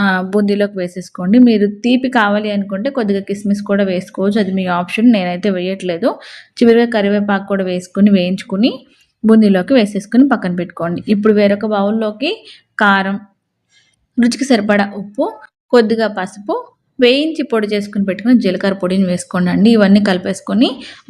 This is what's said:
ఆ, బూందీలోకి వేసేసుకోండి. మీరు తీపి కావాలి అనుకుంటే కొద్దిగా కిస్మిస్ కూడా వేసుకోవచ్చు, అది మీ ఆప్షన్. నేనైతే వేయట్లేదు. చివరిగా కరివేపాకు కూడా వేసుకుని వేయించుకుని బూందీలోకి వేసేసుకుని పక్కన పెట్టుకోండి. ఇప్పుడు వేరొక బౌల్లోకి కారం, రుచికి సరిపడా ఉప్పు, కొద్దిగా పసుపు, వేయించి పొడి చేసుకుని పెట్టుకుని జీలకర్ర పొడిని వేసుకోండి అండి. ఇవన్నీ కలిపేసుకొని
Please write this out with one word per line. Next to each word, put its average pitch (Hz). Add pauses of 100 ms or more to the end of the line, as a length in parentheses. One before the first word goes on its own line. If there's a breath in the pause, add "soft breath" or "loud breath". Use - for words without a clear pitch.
ఆ, 202 (260)
బూందీలోకి 202
వేసేసుకోండి. 180 (100)
మీరు 208 (180)
తీపి 254
కావాలి 208
అనుకుంటే 202
కొద్దిగా 202
కిస్మిస్ 202
కూడా 202
వేసుకోవచ్చు, 190
అది 190
మీ 185 (140)
ఆప్షన్. 220
నేనైతే 180
వేయట్లేదు. 185 (480 loud breath)
చివరిగా 233 (100)
కరివేపాకు 202
కూడా 190
వేసుకుని 196
వేయించుకుని 190 (500 soft breath)
బూందీలోకి 214
వేసేసుకుని 208
పక్కన 180
పెట్టుకోండి. 170 (140)
ఇప్పుడు 208
వేరొక 202 (120)
బౌల్లోకి 214 (500 loud breath)
కారం, 196 (1000)
రుచికి 247
సరిపడా 202 (140)
ఉప్పు, 269 (480 loud breath)
కొద్దిగా 226 (100)
పసుపు, 202 (480)
వేయించి 294
పొడి 220
చేసుకుని 202
పెట్టుకుని 226
జీలకర్ర 190
పొడిని 185
వేసుకోండి 180
అండి. 190
ఇవన్నీ 202
కలిపేసుకొని 196 (420 loud breath)